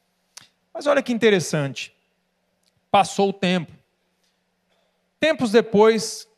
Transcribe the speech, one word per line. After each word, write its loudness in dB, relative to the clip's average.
Mas -14
olha 2
que -6
interessante, 0
passou 0
o -4
tempo. -4
Tempos -2
depois, 2